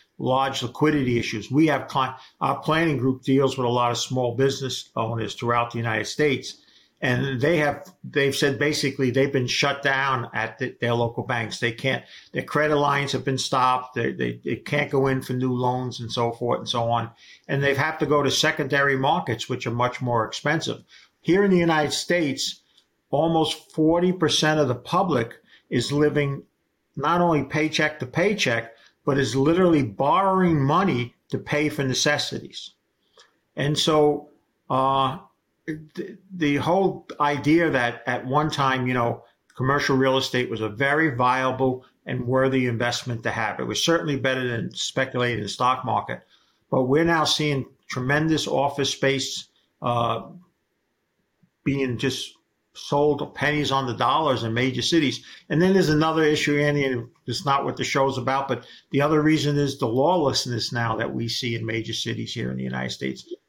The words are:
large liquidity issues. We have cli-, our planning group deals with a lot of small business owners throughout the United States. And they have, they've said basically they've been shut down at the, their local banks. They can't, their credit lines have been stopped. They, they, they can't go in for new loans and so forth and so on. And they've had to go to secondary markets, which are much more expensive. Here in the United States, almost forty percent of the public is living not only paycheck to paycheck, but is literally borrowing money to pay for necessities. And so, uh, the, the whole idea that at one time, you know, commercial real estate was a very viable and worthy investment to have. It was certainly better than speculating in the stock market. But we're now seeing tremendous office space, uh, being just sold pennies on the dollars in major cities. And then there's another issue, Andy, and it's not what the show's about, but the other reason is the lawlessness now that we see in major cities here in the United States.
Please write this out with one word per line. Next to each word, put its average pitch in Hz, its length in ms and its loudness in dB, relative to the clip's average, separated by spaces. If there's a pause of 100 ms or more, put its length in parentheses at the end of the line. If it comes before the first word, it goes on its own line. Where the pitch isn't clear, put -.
(180)
large 131 440 0
liquidity 127 560 2
issues. 110 320 -6
We 156 180 4
have 135 200 -2
cli-, 127 260 -2 (280)
our 139 180 0
planning 156 380 2
group 131 240 0
deals 135 340 2
with 127 100 0
a 120 40 2
lot 120 200 2
of 120 60 -2
small 123 400 -2
business 131 580 -2
owners 113 400 -4
throughout 120 360 -2
the 117 80 -6
United 110 280 -2
States. - 520 -2 (440)
And 131 380 0
they 156 160 2
have, 151 300 -2 (180)
they've 139 320 0
said 139 220 0
basically 147 520 0
they've 135 220 2
been 127 140 0
shut 139 360 -2
down 135 520 0
at 113 240 -4
the, 123 240 -6
their 120 100 0
local 117 300 0
banks. 110 360 -4
They 117 140 -2
can't, 127 320 -4 (280)
their 131 100 -6
credit 151 340 0
lines 143 360 0
have 127 120 -2
been 135 140 -2
stopped. 127 560 0
They, 123 180 -2
they, 120 320 -4
they 127 120 -2
can't 143 340 -2
go 135 160 2
in 131 160 0
for - 100 -8
new 127 220 -2
loans 127 440 -2
and 117 140 -10
so 120 180 0
forth 120 280 -2
and 107 100 -10
so 117 220 -2
on. 113 200 -2 (380)
And 139 140 0
they've 139 120 2
had 151 260 -2
to 151 60 0
go 143 160 2
to 131 80 2
secondary 139 680 0
markets, 143 500 0
which 123 180 -4
are 123 40 -4
much 123 320 -2
more 120 240 2
expensive. 143 560 -4 (400)
Here 185 200 4
in 202 80 4
the 185 60 6
United 160 360 2
States, - 680 -2 (480)
almost 160 640 0
forty 170 400 2
percent 156 480 2
of 143 80 2
the 120 60 0
public 165 600 -2 (340)
is 127 220 -2
living 143 500 0 (540)
not 165 260 2
only 165 220 4
paycheck 156 560 -2
to 123 60 -6
paycheck, 165 680 0 (320)
but 139 100 2
is 131 180 0
literally 160 480 4
borrowing 165 800 2
money 156 520 2 (160)
to - 80 -4
pay 151 320 0
for 151 120 -4
necessities. 131 920 -2 (840)
And 147 220 0
so, 151 500 4 (400)
uh, 135 500 0 (480)
the, - 520 -12 (160)
the 151 220 2
whole 180 500 0 (140)
idea 147 500 4
that 120 340 0
at 123 220 -4
one 147 240 2
time, 131 380 0
you 127 60 0
know, 120 280 0 (320)
commercial 139 420 2
real 131 200 4
estate 127 340 -2
was 110 100 -4
a 107 80 -2
very 139 460 0
viable 127 720 0 (200)
and 127 220 -6
worthy 131 400 2
investment 117 560 -2
to 113 80 -2
have. 107 300 -4
It 123 80 -4
was - 160 -2
certainly 165 320 2
better 131 320 -2
than 117 260 -4
speculating 123 640 -2
in 104 60 -6
the 101 40 -8
stock 127 360 0
market. 107 380 -4 (480)
But 131 140 2
we're 143 200 4
now 165 180 2
seeing 147 440 0 (220)
tremendous 147 600 0
office 139 420 0
space, - 560 -2 (340)
uh, 117 420 -2 (1400)
being 135 360 -2
just - 360 -4 (400)
sold 147 600 0
pennies 147 340 0
on 135 160 0
the 120 80 -4
dollars 127 480 0
in 113 120 -2
major 123 280 -2
cities. 147 420 0 (240)
And 147 140 2
then 190 120 4
there's 175 140 4
another 156 360 2
issue, 147 340 2
Andy, 147 260 2
and 123 240 -4 (180)
it's 117 180 -6
not 139 200 2
what 135 120 -4
the 131 80 -4
show's 135 340 0
about, 135 300 -2
but 120 180 -6 (240)
the 135 120 2
other 151 200 4
reason 147 340 4
is 139 220 0
the 131 80 -2
lawlessness 131 880 0
now 117 240 -2
that 117 180 -4
we 117 140 -4
see 117 260 -4
in 113 120 -6
major 113 260 -4
cities 113 400 -6
here 117 180 -6
in - 60 -6
the 65 80 -6
United 64 260 -6
States. 65 420 -8 (160)